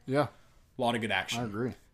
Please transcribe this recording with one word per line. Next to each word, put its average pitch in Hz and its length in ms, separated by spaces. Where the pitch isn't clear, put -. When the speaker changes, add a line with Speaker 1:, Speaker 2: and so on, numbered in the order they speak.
Speaker 1:
Yeah. 131 220
Speaker 2:
A 127 40
lot 120 140
of 110 60
good 104 100
action. 98 300
Speaker 1:
I 120 40
agree. 110 260